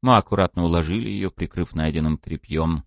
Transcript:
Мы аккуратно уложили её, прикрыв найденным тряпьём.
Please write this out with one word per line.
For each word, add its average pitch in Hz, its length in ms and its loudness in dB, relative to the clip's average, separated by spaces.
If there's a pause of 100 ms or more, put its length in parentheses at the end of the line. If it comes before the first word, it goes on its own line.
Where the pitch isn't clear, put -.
Мы 127 120 6
аккуратно 95 480 2
уложили 85 460 0
её, 98 220 -6
прикрыв - 420 -6
найденным 78 460 0
тряпьём. 80 680 -4